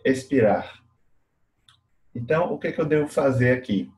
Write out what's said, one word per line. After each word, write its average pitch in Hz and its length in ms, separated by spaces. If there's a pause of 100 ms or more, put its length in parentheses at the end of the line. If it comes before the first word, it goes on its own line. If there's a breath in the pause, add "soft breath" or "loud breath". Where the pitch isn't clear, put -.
expirar. 127 760 (1300)
Então, 156 380
o 147 40
que 165 140
que - 80
eu 160 60
devo 151 240
fazer 127 420
aqui? 120 460